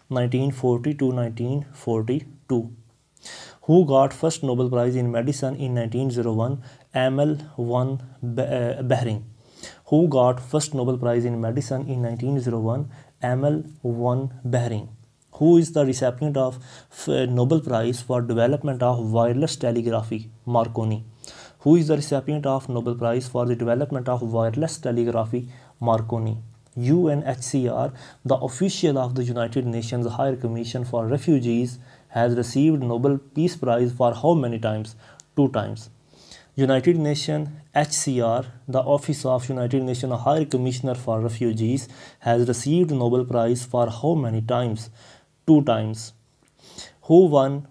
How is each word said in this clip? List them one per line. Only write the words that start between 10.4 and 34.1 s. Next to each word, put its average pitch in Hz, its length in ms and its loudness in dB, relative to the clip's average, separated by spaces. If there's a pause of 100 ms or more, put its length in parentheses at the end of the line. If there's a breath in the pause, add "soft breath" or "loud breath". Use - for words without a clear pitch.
Nobel 127 240 0
Prize 120 280 0
in 117 160 -2
Medicine 113 460 -4
in 127 140 -4
nineteen 120 380 -2
zero 117 200 -2
one? 120 300 -2 (320 loud breath)
Emil 139 420 0 (200)
von 123 500 -2 (100)
Behring. 120 460 -2 (440)
Who 170 240 6
is 165 160 2
the 147 120 2
recipient 131 520 -2
of 127 200 -2 (340 loud breath)
f-, 131 380 -2
Nobel 127 320 2
Prize 120 400 -2
for 123 200 -2
Development 123 600 0
of 120 300 0
Wireless 120 440 2
Telegraphy? 113 760 -2 (140)
Marconi. 113 600 0 (540 loud breath)
Who 151 160 6
is 165 120 4
the 156 100 2
recipient 147 500 -2
of 135 200 -2
Nobel 120 280 -2
Prize 117 320 -2
for 123 180 -2
the 120 100 0
Development 120 540 -2
of 123 140 -2
Wireless 113 560 -2
Telegraphy? 120 720 -2 (300 loud breath)
Marconi. 113 600 -2 (360)
U 151 340 2
N 147 180 0
H 127 120 -4
C 127 300 -2
R, 127 240 -4 (320 loud breath)
the 131 120 2
official 160 600 -2
of 123 160 -2
the 127 100 -2
United 120 440 -2
Nations 117 400 -4
Higher 127 280 -2
Commission 117 500 -6
for 120 200 -2
Refugees, 123 720 0 (320 loud breath)
has 120 260 2
received 135 460 2
Nobel 123 360 0
Peace 165 380 -2
Prize 123 360 0
for 123 220 2